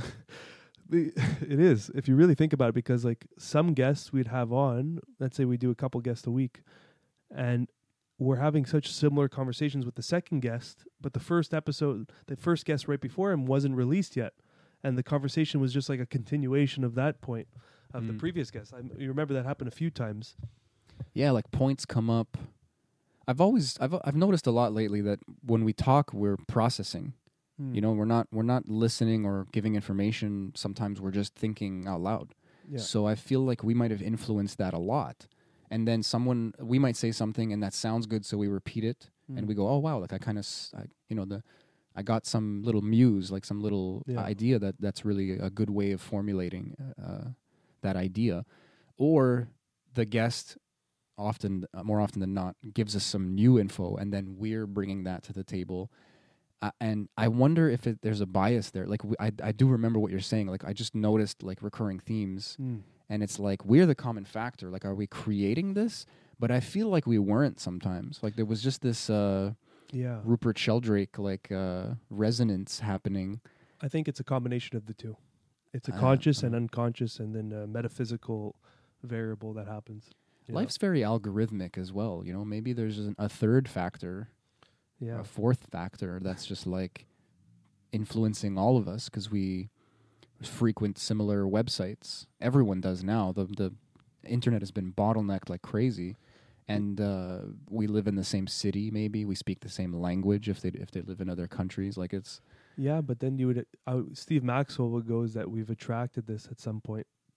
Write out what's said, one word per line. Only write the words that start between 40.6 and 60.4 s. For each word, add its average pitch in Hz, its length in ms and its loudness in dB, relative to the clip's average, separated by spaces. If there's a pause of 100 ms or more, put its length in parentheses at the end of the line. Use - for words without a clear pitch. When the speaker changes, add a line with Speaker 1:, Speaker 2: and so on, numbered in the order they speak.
Speaker 2:
I, 104 100 -10 (200)
you 113 80 -4
know, 104 80 -2
the, 98 200 -6 (520)
I 98 80 -6
got 113 220 0
some 104 360 -2
little 110 200 2
muse, 104 500 6
like, 98 140 -6
some 104 160 -6
little 98 440 -2
Speaker 1:
Yeah. 123 140 -4
Speaker 2:
idea 110 400 2
that, 98 220 -4
that's 98 240 -4
really 98 340 0
a 98 100 -2
good 101 200 0
way 101 240 0
of 92 80 -6
formulating, 95 720 -4 (260)
uh, 98 280 -8 (540)
that 95 120 0
idea." 92 500 0 (520)
Or 127 500 4 (460)
the 123 120 2
guest 113 520 0 (600)
often, 101 460 -2 (100)
uh, 90 100 -10
more 107 180 2
often 101 180 0
than 95 140 -2
not, 92 240 -4 (160)
gives 104 240 0
us 95 80 -2
some 92 280 -2
new 120 240 8
info, 98 380 0
and 101 160 -4
then 95 260 -4
we're 110 300 -4
bringing 98 380 -4
that 90 180 -6
to - 80 -14
the 95 140 -8
table. 92 440 -6 (720)
Uh, 104 180 -4
and 107 380 -2
I 113 100 4
wonder 143 420 6
if 120 160 0
it, 113 160 -2
there's 107 200 0
a 101 40 0
bias 101 460 2
there. 95 160 -6
Like, 104 140 -2
w-, 107 180 -2
I, 107 120 0 (120)
I 107 80 0
do 131 160 6
remember 113 320 4
what 104 100 2
you're 95 120 -2
saying. 107 260 -2